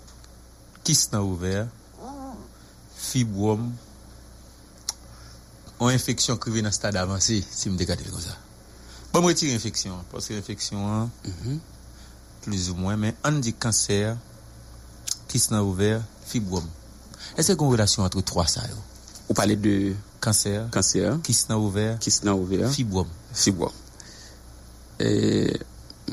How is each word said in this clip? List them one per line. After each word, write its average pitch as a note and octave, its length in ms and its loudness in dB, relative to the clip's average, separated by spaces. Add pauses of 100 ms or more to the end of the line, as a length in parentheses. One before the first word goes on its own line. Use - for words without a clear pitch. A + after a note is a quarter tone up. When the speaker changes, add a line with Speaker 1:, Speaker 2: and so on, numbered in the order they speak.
(800)
Speaker 1:
kyste - 300 2
nan G#2 160 0
ovaire, F#2+ 400 0 (1300)
fibrome, A2 760 0 (2000)
une A#2+ 80 6
infection B2+ 480 2
qui A#2 140 -4
vient A2 100 2
dans G#2+ 80 2
le G2+ 40 2
stade G#2 220 0
avancé, F#2+ 560 2
si - 160 -4
je G2 60 0
me F2+ 40 0
décale F2 200 0 (120)
comme - 120 -6
ça. - 80 -8 (840)
Bon, E3+ 100 4
je F3 40 6
retire E3 260 4
l'infection, G#2 400 -2 (180)
parce G2 180 -8
que G#2+ 80 -6
l'infection, G2+ 540 -4
hein, A2 200 0 (160)
Speaker 2:
Mhm. A2 340 -6 (840)
Speaker 1:
plus F#2+ 260 0
ou F2+ 60 -4
moins, F#2 200 0
mais G#2+ 180 2 (120)
on D3+ 80 4
dit B2 200 2
cancer, G#2 640 2 (1120)
kyste - 240 0
nan G#2+ 80 2
ovaire, G2+ 420 2 (240)
fibrome. F#2 440 -2 (680)
Est-ce D#3+ 160 4
qu'il E3+ 80 4
y - 20 -
a D3 40 6
une C3+ 80 6
relation G#2 300 4
entre F#2 180 2
trois, E2+ 260 0
ça, - 140 0
yo? - 140 -8 (520)
Speaker 2:
Vous - 60 0
parlez G#2 240 4
de G2+ 360 2 (280)
Speaker 1:
cancer, G#2 500 0
Speaker 2:
cancer, F#2+ 520 2
Speaker 1:
kyste - 260 2
nan A2+ 80 2
ovaire, G#2+ 420 0
Speaker 2:
kyste - 240 0
nan G2+ 120 4
ovaire, F#2+ 360 2
Speaker 1:
fibrome. G2 380 2 (240)
Speaker 2:
Fibrome. F#2 380 2 (1300)
Et G#2+ 520 4 (600)